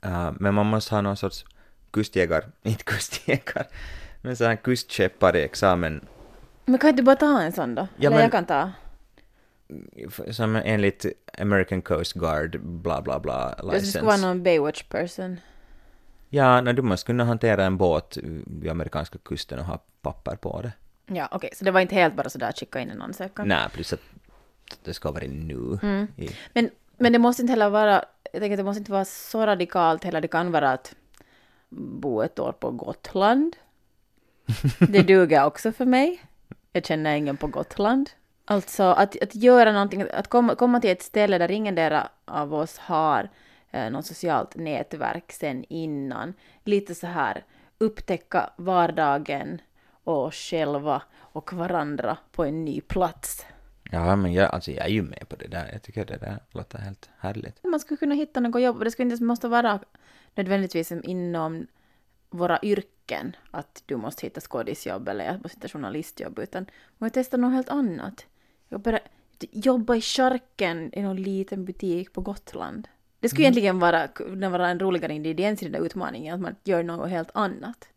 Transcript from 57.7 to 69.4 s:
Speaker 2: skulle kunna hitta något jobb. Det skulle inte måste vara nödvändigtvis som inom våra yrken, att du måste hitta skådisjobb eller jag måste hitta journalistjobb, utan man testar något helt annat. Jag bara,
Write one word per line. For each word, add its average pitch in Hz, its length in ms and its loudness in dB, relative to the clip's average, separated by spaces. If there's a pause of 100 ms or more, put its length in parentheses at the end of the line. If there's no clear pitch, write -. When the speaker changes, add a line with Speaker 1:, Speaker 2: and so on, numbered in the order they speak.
Speaker 2:
skulle 302 180 -8
kunna 285 180 0
hitta 294 240 -4
något 240 220 0
jobb. 240 220 0
Det 226 80 -2
skulle 247 200 -2
inte 233 120 -2
måste 233 240 -2
vara 233 320 2 (560)
nödvändigtvis 185 520 0
som 170 160 -8
inom 170 640 -4 (600)
våra 175 320 0
yrken, - 760 -4 (160)
att - 340 -14
du 143 100 -6
måste 117 300 -8
hitta - 160 -12
skådisjobb - 640 -8
eller - 180 -6
jag 135 80 -4 (100)
måste - 140 -14
hitta - 100 -16
journalistjobb, 143 720 -10
utan 185 260 -10 (320)
man 226 160 -6
testar 254 240 -2
något 247 160 2
helt 262 160 -2
annat. 208 560 -4 (440)
Jag 202 100 -8
bara, 220 200 -2 (520)